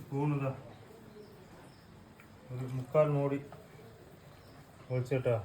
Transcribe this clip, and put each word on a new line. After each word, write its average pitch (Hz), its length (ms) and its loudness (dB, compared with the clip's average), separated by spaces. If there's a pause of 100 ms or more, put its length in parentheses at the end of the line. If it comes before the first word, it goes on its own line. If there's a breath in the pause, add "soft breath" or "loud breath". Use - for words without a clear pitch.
സ്പൂൺ 143 360 2
ഇതാ 135 160 2 (2000)
ഒരു 127 120 -4 (120)
മുക്കാൽ 151 400 6
മോടി 139 240 4 (1500)
ഒഴിച്ചിട്ടാ 127 520 4